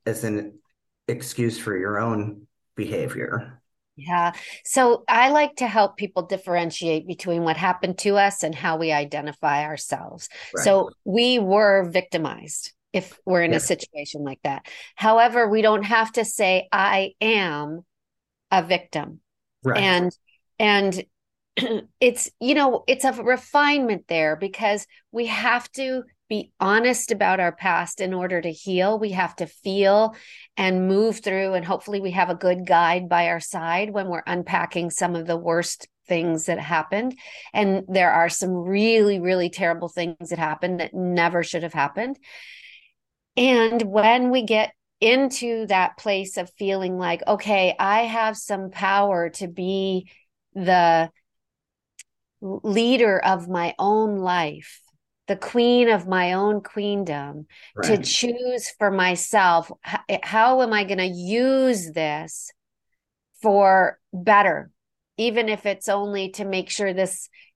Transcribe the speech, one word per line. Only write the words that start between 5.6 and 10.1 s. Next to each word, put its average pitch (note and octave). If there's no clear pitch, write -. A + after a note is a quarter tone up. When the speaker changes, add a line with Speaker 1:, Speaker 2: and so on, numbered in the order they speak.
Speaker 2:
help G#3
people F#3+
differentiate E3+
between E3+
what D#3+
happened F3+
to G3+
us G3
and D#3
how E3
we D#3+
identify D3
ourselves. -